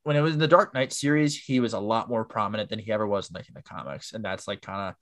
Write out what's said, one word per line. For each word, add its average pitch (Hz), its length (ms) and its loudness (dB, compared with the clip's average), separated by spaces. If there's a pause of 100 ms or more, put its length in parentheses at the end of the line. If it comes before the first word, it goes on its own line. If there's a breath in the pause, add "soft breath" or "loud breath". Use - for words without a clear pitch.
when 147 120 2
it 147 40 6
was 156 140 2
in 151 40 0
the 156 80 4
Dark 180 280 6
Knight 131 180 -2
series, 147 500 2
he 131 180 2
was 113 120 0
a 101 80 -4
lot 113 300 0
more 113 160 0
prominent 107 420 -2
than 110 100 -6
he 107 140 -6
ever 107 140 0
was, 98 260 -2
like, - 160 -14
in - 60 -20
the 76 80 -18
comics. 69 500 -12
And 110 100 -8
that's, 95 240 -6
like, 101 140 -6
kinda 95 420 -8